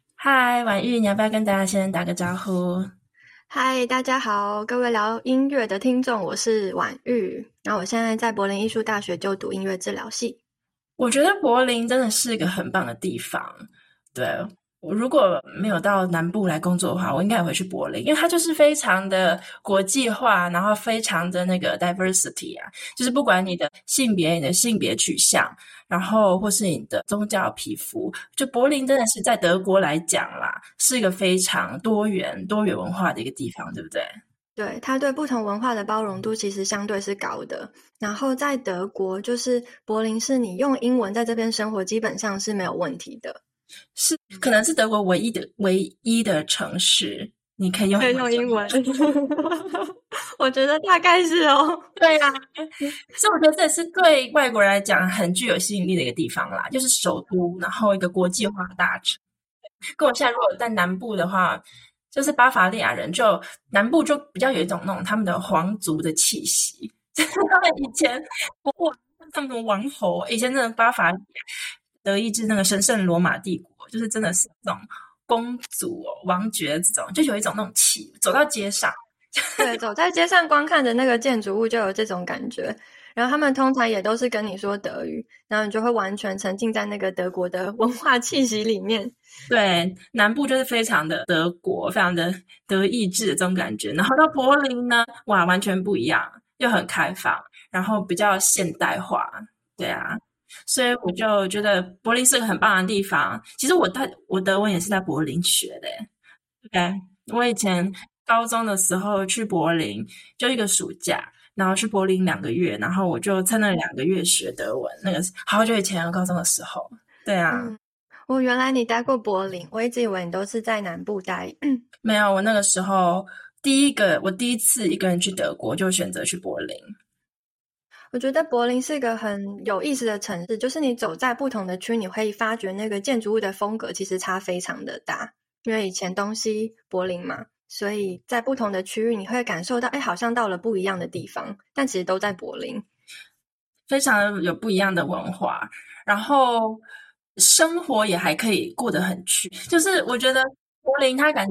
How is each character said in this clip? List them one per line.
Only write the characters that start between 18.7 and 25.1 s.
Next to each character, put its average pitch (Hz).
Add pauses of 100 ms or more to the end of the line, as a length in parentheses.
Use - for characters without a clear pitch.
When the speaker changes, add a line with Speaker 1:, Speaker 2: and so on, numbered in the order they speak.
Speaker 1:
常 196
的 185 (260)
国 196
际 240
化， 208
然 175
后 214
非 220
常 180
的 180
那 180
个 -
diversity 185
啊， - (260)
就 247
是 254
不 269
管 185
你 180
的 156 (180)
性 240
别， 165
你 170
的 151
性 226
别 -
取 -